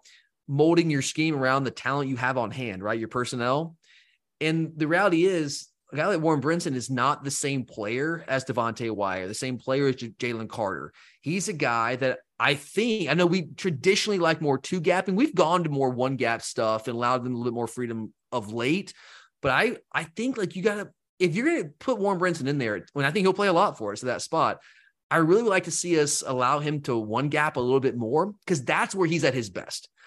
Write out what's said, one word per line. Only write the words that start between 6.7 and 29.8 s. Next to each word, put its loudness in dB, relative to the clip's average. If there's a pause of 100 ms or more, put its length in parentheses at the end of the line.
is -4
not 0
the -4
same -2
player -4
as 0
Devontae -2
Wyatt, -2
the -8
same -6
player 0
as 2
J-, -10
Jalen -6
Carter. -4 (280)
He's -4
a -4
guy 0
that -2 (180)
I 4
think, 0
I 4
know 6
we 0
traditionally 0
like 2
more 2
two -4
gap, 2
and 0
we've 2
gone 4
to -2
more 0
one 0
gap 0
stuff -2
and -4
allowed 0
them -4
a -4
little -2
bit -4
more -2
freedom -8 (160)
of -4
late. -2 (480)
But 2
I, 2 (120)
I -2
think, -4
like, -2
you -6
gotta, -2 (280)
if 2
you're 0
gonna 0 (100)
put -2
Warren 0
Brinson 0
in 0
there, -2
when 0
I 2
think 2
he'll 4
play 2
a 4
lot 4
for -6
us -8
at -6
that -2
spot, 0 (500)
I 4
really 6
would 2
like 2
to -6
see 0
us 2
allow 0
him -2
to -2
one -2
gap 0
a 0
little 4
bit 0
more, 0 (140)
'cause 0
that's 0
where 2
he's 2
at 2
his -4
best. -12 (180)